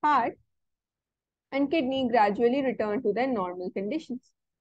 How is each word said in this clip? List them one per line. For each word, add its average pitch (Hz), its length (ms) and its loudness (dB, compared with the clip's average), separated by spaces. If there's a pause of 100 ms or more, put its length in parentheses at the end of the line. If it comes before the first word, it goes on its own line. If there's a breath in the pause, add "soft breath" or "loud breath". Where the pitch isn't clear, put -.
heart, 294 340 2 (1120)
and 277 180 0
kidney 269 400 0
gradually 233 540 2
return 214 400 -2
to 208 100 0
their 233 140 0
normal 180 440 -4
conditions. 240 600 -8 (300)